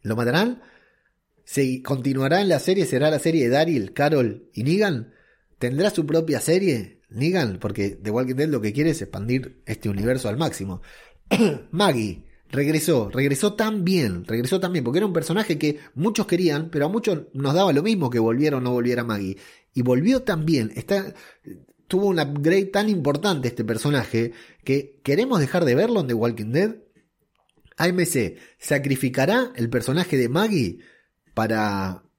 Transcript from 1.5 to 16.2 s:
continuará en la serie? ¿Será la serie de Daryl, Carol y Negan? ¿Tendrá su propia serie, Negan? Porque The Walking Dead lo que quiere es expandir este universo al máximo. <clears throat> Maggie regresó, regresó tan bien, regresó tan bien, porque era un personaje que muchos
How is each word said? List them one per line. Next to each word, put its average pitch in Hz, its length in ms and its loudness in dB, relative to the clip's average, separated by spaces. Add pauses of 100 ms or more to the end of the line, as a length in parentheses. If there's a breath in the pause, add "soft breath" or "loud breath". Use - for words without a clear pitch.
continuará 135 600 0
en 196 80 2
la 147 100 4
serie? 190 260 2
¿Será 139 240 2
la 151 100 2
serie 160 240 2
de 117 60 2
Daryl, 139 440 2
Carol 143 600 0
y 110 100 -6
Negan? 165 500 0 (440 soft breath)
¿Tendrá 139 320 0
su 165 160 -2
propia 151 340 0
serie, 156 720 0
Negan? 123 500 0
Porque 101 300 -2
The 104 220 -8
Walking 127 240 -2
Dead 151 140 0
lo 131 120 0
que 107 100 -2
quiere 151 200 0
es - 100 -4
expandir 120 640 -6
este 113 240 -6
universo 117 400 -2
al 120 80 -2
máximo. 98 440 -4 (480 loud breath)
<clears throat> 180 420 0
Maggie 135 540 0 (240 soft breath)
regresó, 143 600 0
regresó 139 460 0
tan 214 280 0
bien, 127 420 0
regresó 120 340 0
tan 180 120 -2
bien, 156 120 -2
porque 127 160 0
era 214 60 2
un 190 80 -2
personaje 170 440 0
que 147 220 0 (160 loud breath)
muchos 208 320 0